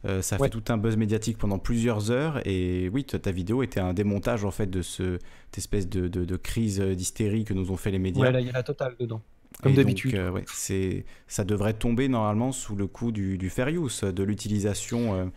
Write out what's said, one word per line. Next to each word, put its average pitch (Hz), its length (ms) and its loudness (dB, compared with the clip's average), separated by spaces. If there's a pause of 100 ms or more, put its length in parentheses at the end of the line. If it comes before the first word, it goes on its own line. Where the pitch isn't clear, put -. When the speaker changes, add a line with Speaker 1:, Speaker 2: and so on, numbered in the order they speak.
Speaker 1:
Euh, 95 180 0
ça - 140 -2
a - 40 0
Speaker 2:
Ouais. 139 80 4
Speaker 1:
fait 113 120 -4
tout 113 120 -2
un 117 40 2
buzz 110 200 2
médiatique 110 420 0
pendant 98 200 2
plusieurs 113 520 2
heures. 139 360 0
Et 90 460 0
oui, 139 120 -2
ta, - 140 -4
ta 101 140 0
vidéo 92 300 0
était 107 180 -2
un 90 140 0
démontage, 104 500 0
en 98 60 0
fait, 104 160 -2
de 92 160 -2
ce, 90 360 -4 (280)
cette - 120 -10
espèce 92 300 -2
de, 95 200 0
de, 90 180 -2
de 92 100 -4
crise, 104 440 0
euh, 95 140 2
d'hystérie 104 500 -2
que 101 100 -4
nous 92 160 0
ont 90 80 0
fait - 120 -2
les 95 80 0
médias. 92 260 2
Speaker 2:
Ouais, 127 80 6
là, 127 80 4
il 123 60 -2
y 123 40 -4
a - 20 -6
la 127 120 0
totale 135 340 -4
dedans, 113 240 -4 (400)
comme 139 80 6
Speaker 1:
Et 135 60 8
donc, 135 80 8
Speaker 2:
d'habitude. 131 320 2
Speaker 1:
euh, 90 160 0
ouais, 98 200 -4
c'est, 95 520 -2 (240)
ça - 160 -2
devrait 104 300 2
tomber 120 340 2
normalement 110 420 2
sous 117 240 -6
le 98 140 -2
coup 120 240 -4
du, 95 260 -2
du 92 120 -2
fair 127 180 0
use, 160 320 -2
de 95 240 0
l'utilisation, 104 920 0
euh, 92 100 0 (120)